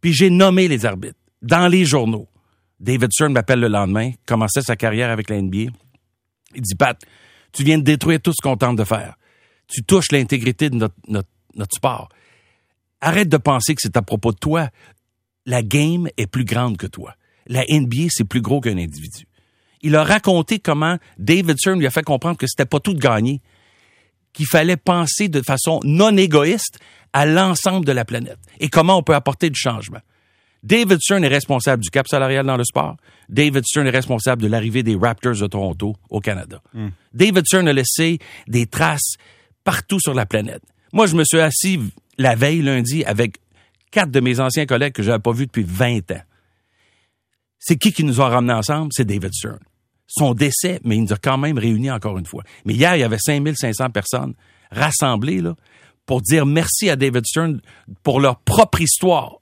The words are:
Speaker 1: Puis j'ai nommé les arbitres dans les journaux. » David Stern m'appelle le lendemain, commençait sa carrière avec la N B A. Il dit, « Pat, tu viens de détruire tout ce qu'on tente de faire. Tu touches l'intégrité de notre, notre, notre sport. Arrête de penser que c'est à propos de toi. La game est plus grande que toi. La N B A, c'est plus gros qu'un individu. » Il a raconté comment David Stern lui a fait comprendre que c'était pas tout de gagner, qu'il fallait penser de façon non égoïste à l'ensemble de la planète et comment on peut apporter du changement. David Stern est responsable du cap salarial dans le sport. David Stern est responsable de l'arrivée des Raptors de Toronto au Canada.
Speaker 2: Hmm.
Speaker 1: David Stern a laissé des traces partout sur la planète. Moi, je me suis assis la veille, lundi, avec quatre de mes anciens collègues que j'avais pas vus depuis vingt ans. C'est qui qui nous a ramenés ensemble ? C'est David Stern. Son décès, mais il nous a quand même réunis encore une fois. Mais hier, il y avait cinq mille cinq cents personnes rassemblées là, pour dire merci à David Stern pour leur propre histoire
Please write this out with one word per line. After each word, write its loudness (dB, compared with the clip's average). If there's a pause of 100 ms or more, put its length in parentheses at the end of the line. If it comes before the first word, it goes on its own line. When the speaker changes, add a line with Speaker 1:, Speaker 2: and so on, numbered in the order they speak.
Speaker 1:
Puis 2
j'ai 6
nommé 6
les -2
arbitres -4 (220)
dans 2
les 4
journaux. » 0 (520)
David 0
Stern 0
m'appelle 2
le 2
lendemain, 0 (160)
commençait 0
sa -4
carrière -2
avec -4
la -4
N -4
B -6
A. -4 (840)
Il -12
dit, « -6
Pat, 2 (520)
tu -4
viens 4
de -2
détruire 2
tout -2
ce -8
qu'on 0
tente 0
de 0
faire. -6 (540)
Tu -10
touches 2
l'intégrité 0
de -2
notre, -2 (120)
notre, -6 (260)
notre -8
sport. -4 (920)
Arrête 2
de 4
penser 0
que -10
c'est -2
à 2
propos -2
de -8
toi. -2 (760)
La -2
game 0 (100)
est -2
plus -4
grande -2
que -10
toi. -14 (320)
La -4
N 2
B -2
A, 0
c'est -2
plus -2
gros -2
qu'un -2
individu. » -10 (600)
Il 4
a 4
raconté 0
comment 0 (220)
David 2
Stern 0
lui 2
a 0
fait -2
comprendre -2
que -6
c'était -2
pas -2
tout -2
de -6
gagner, 2 (920)
qu'il -4
fallait 2
penser 0
de -2
façon -2
non 4
égoïste 2 (340)
à 2
l'ensemble 2
de -2
la 0
planète -10 (220)
et -4
comment 6
on 2
peut 2
apporter 0
du -6
changement. -6 (640)
David 2
Stern 0
est 4
responsable 0
du -6
cap 0
salarial 0
dans 0
le 0
sport. -4 (320)
David 0
Stern 0
est 0
responsable 0
de 0
l'arrivée -2
des 0
Raptors -2
de -2
Toronto -6 (140)
au -4
Canada. -8 (100)
Speaker 2:
Hmm. -10 (220)
Speaker 1:
David 4
Stern 2
a 4
laissé 0 (260)
des 0
traces -2 (480)
partout -4
sur -2
la 0
planète. -4 (300)
Moi, 4
je 0
me 4
suis 2
assis 0 (380)
la 4
veille, 2
lundi, 0
avec -2 (520)
quatre 0
de 4
mes 0
anciens 0
collègues 0
que -4
j'avais 2
pas -2
vus -2
depuis -4
vingt -2
ans. -12 (1400)
C'est 0
qui 2
qui -2
nous 0
a 6
ramenés 2
ensemble ? -2
C'est 0
David -4
Stern. -10 (560)
Son 2
décès, -2
mais 0
il 2
nous -2
a -8
quand -2
même -2
réunis -2
encore -6
une -8
fois. -14 (240)
Mais -2
hier, 2
il 2
y 2
avait -2
cinq -2
mille -4
cinq -4
cents -4
personnes -6 (360)
rassemblées -2
là, -4 (500)
pour -2
dire 2
merci 0
à 0
David 0
Stern -4 (400)
pour 2
leur 2
propre 2
histoire 0